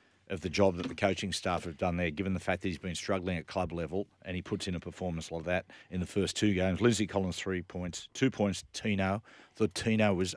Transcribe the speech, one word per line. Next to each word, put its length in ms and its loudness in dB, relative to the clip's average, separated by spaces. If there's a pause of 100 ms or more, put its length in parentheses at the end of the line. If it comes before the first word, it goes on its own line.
(300)
of 120 -6
the 80 -2
job 280 4
that 100 -4
the 80 -8
coaching 360 0
staff 340 -2
have 120 -8
done 200 2
there, 120 2
given 240 -2
the 60 0
fact 240 -2
that 60 -2
he's 100 -2
been 160 -6
struggling 420 -2
at 80 -8
club 260 -2
level 360 -4 (160)
and 120 -6
he 60 -4
puts 260 -4
in 80 -2
a 40 -4
performance 520 -6
like 120 -6
that 220 0 (260)
in 80 -2
the 60 -2
first 300 0
two 180 4
games. 280 2
Lindsay 240 6
Collins, 320 -2
three 240 -4
points. 520 -8
Two 180 2
points, 320 0 (100)
Tino. 480 0 (340)
Thought 200 2
Tino 380 4
was 240 0